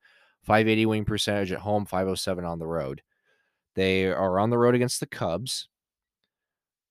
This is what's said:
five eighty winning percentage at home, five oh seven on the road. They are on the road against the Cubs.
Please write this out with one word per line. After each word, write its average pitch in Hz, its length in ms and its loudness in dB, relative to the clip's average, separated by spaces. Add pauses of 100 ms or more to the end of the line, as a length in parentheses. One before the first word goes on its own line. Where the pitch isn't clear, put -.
(420)
five 110 260 4
eighty 110 180 4
winning 107 180 0
percentage 101 480 -2
at - 60 -6
home, 104 260 -2
five 95 220 -2
oh 95 80 -2
seven 87 300 -4
on 85 140 -6
the 82 80 -8
road. 78 360 -6 (720)
They 95 320 2
are 92 320 0
on 107 120 2
the 120 80 2
road 120 180 4
against 123 240 0
the - 60 -8
Cubs. 92 640 -6 (1200)